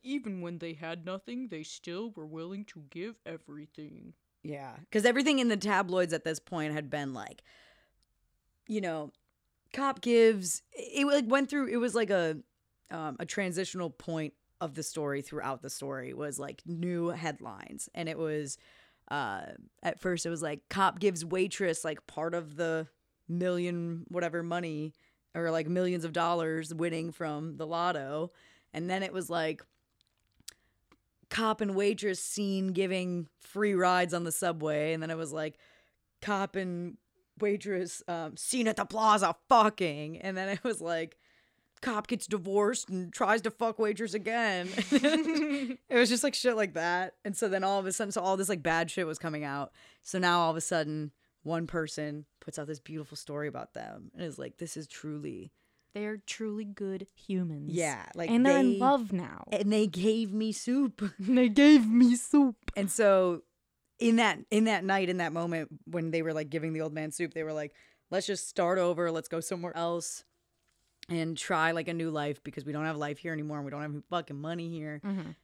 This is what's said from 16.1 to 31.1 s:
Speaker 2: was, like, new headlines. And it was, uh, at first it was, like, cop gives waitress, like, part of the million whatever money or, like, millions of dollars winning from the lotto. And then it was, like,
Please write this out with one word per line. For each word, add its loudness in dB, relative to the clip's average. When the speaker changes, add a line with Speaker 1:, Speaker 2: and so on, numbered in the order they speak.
Speaker 2:
was, -8
like, -10
new -2
headlines. -8
And -6
it -8
was, -4
uh, -4
at -4
first -4
it -4
was, -6
like, -8
cop 0
gives 0
waitress, -2
like, -6
part -4
of -6
the -2
million -2
whatever -2
money -4
or, 0
like, 0
millions 0
of -6
dollars 0
winning -2
from -6
the -6
lotto. -2
And -4
then -2
it -6
was, -6
like, -2